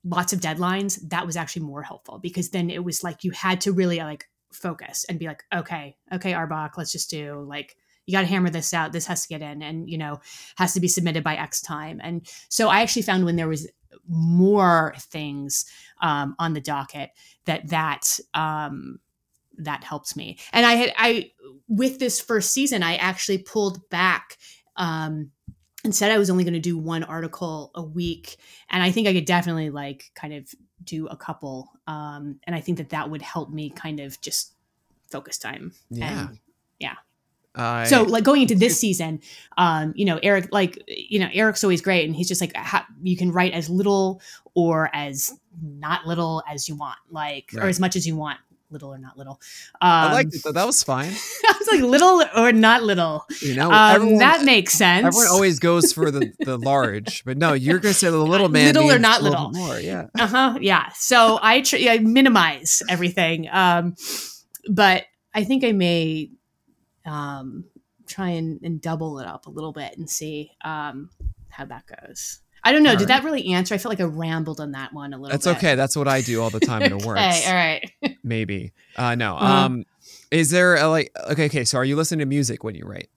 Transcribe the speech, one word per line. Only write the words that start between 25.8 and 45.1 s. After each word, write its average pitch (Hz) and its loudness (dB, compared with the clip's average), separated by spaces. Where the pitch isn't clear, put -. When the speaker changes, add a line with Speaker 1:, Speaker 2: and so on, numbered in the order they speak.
Speaker 1:
and 214 -2
said 208 2
I 220 2
was 196 2
only 180 2
gonna 170 -2
do 170 -4
one 165 -6
article 160 -10
a 170 -10
week. 165 -8
And 185 0
I 185 2
think 220 0
I 196 2
could 165 0
definitely, 170 0
like, 139 -12
kind 151 -14
of 143 -16
do 160 -8
a 160 -14
couple. 135 -12
Um, 147 -12
and 175 -6
I 156 -6
think 170 -4
that 151 -12
that 151 -6
would 151 -12
help 147 -10
me 151 -10
kind 151 -12
of 139 -16
just - -8
focus - -12
time. - -12
Speaker 2:
Yeah. 151 -8
Speaker 1:
And, 110 -20
yeah. 139 -10
Speaker 2:
I 120 -4
Speaker 1:
So, 143 4
like, 226 0
going 277 4
into 220 2
this 214 4
Speaker 2:
it's - -2
Speaker 1:
season, 170 -4
um, 160 0
you 208 0
know, 170 0
Eric, 196 2
like, 185 0
you - -4
know, 185 0
Eric's 214 0
always 180 2
great. 180 2
And 156 -4
he's 180 -4
just 180 -4
like, 165 -6
"Ha-, - -4
you 180 0
can 180 0
write 180 2
as 160 -6
little 190 0
or 165 2
as 143 -6